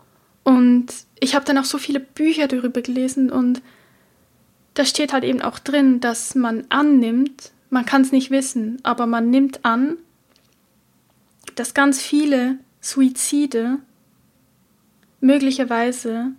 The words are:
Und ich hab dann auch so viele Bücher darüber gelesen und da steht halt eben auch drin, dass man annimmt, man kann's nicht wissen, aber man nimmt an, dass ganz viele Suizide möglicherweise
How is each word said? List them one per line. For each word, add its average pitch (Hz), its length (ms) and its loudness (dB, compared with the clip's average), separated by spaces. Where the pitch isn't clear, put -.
Und 247 420 6
ich 262 160 -2
hab 277 100 0
dann 277 140 0
auch 269 60 -2
so 277 140 -6
viele 277 200 -4
Bücher 311 480 -2
darüber 247 360 -2
gelesen 254 480 -2
und 254 320 0
da 285 100 0
steht 285 280 -4
halt 262 120 -2
eben 254 180 -2
auch - 160 -6
drin, 269 420 2
dass 233 360 -4
man 226 320 -2
annimmt, 269 840 0
man 254 160 -2
kann's 269 280 2
nicht 262 180 0
wissen, 254 540 -2
aber 240 220 -2
man 233 220 0
nimmt 269 360 2
an, 254 320 0
dass 233 180 -8
ganz 277 260 2
viele 269 580 0
Suizide 262 960 -2
möglicherweise 247 1200 0